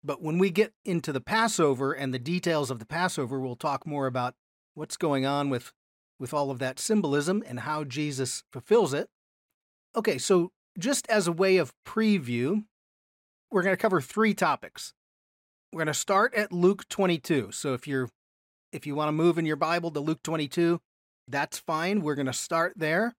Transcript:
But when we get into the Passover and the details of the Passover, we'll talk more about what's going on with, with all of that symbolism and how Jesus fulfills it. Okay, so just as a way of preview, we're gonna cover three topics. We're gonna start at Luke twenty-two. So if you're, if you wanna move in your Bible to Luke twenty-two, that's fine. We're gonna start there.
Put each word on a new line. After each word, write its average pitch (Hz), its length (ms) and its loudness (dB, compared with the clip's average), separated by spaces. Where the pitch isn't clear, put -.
But 143 160 -6
when 156 200 -2
we 190 100 4
get 208 240 0
into 165 300 -4
the 131 80 -2
Passover 156 720 2
and 139 180 -6
the 127 80 -4
details 156 520 -2
of 120 80 -6
the 110 60 -14
Passover, 147 540 -4
we'll 127 160 -6
talk 139 300 -4
more 143 220 -4
about 123 260 -4
what's - 240 -10
going 139 260 2
on 143 280 2
with, 120 200 -4
with 131 140 -8
all 143 160 0
of 131 80 -4
that 131 220 -4
symbolism 180 640 2
and 123 140 -8
how 151 240 -4
Jesus 135 680 -4
fulfills 180 400 4
it. 143 160 -2
Okay, 214 220 0
so 180 340 2
just 254 320 -2
as 202 160 4
a 170 40 0
way 185 260 4
of 151 180 0
preview, 185 800 2
we're 175 120 2
gonna 190 140 2
cover 185 240 2
three 214 320 2
topics. - 640 -4
We're 165 100 -4
gonna 156 120 0
start 208 400 2
at 214 180 -2
Luke 180 380 2
twenty-two. 160 640 0
So 135 240 -4
if - 120 -12
you're, 131 220 -2
if 147 160 -10
you 143 80 -6
wanna 151 160 0
move 165 260 4
in 165 80 0
your 151 120 0
Bible 165 340 0
to 147 80 -4
Luke 156 240 -2
twenty-two, 165 580 0
that's 143 300 -6
fine. 170 400 -2
We're 151 160 -2
gonna 135 160 -2
start 165 460 -2
there. 170 420 0